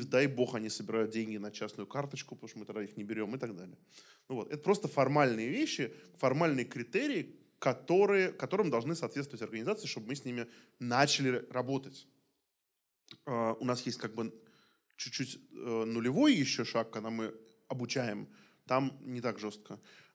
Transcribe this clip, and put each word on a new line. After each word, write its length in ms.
дай 260
бог 260
они 160
собирают 420
деньги 260
на 140
частную 360
карточку, 480
потому 140
что 100
мы 60
тогда 180
их 140
не 80
берём 280
и 60
так 160
далее. 220
Ну 80
вот. 160
Это 100
просто 280
формальные 580
вещи, 460
формальные 480
критерии, 680
которые, 760
которым 360
должны 240
соответствовать 480
организации, 460
чтобы 200
мы 80
с 100
ними 220
начали 720
работать. 580
А, 340
у 60
нас 200
есть 120
как 180
бы 160
чуть-чуть, 440
э, 320
нулевой 480
ещё 300
шаг, 280
когда 180
мы 240
обучаем. 600
Там 340
не 200
так 180
жёстко. 400